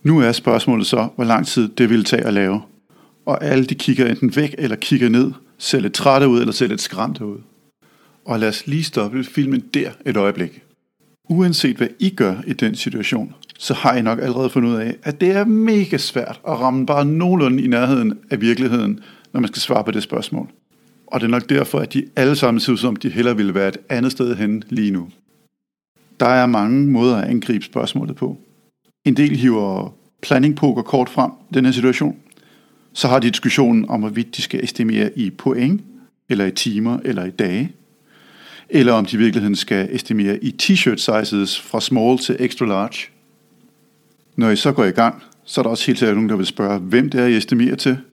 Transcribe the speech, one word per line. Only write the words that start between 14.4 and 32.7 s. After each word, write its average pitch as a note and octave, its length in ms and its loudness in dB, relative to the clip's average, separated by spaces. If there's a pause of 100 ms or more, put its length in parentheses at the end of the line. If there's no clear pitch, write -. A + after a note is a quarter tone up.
fundet A#2+ 200 2
ud A#2+ 60 0
af, A2+ 280 -4
at D3 180 -4
det F#3 100 4
er G3+ 140 2
mega G#3+ 520 2
svært A#2 500 -6
at C#3 120 -4
ramme B2+ 260 0
bare C#3+ 200 2
nogenlunde D3+ 580 2
i B2+ 40 0
nærheden A#2+ 520 2 (100)
af G#2+ 120 -2
virkeligheden, A#2 580 0 (340)
når C3 60 -2
man A2+ 80 0
skal - 140 -8
svare A2 220 0
på G#2+ 80 -4
det G#2+ 120 -4
spørgsmål. - 460 -6 (580)
Og - 120 -4
det A#2 80 0
er A2+ 40 2
nok B2 180 -2
derfor, C#3 300 0
at - 140 -6
de C3+ 120 -2 (100)
alle C#3 200 2
sammen A#2 240 2
ser C3 120 -2
ud A2+ 60 2
som, A2+ 180 -2
de - 140 -6
hellere A#2 280 0
ville G2 180 0
være G2 120 2
et F#2+ 100 -4 (120)
andet B2+ 220 -2
sted B2 240 -2
henne G#2+ 340 -2
lige G#2+ 220 -2
nu. F2+ 180 -4 (1120)
Der B2 60 2
er B2+ 200 4
mange B2 460 2
måder B2 260 4
at G2 120 -2
angribe A#2 360 -2
spørgsmålet - 500 -6
på. C3+ 240 -6 (680)
En C3 120 2
del D3 180 2
hiver G#2 580 0 (280)
planning C#3+ 340 2
poker B2 260 0
kort B2+ 280 0
frem B2+ 220 0 (180)
i - 40 -12
den C3 120 2
her C3 60 4
situation. B2+ 460 0 (760)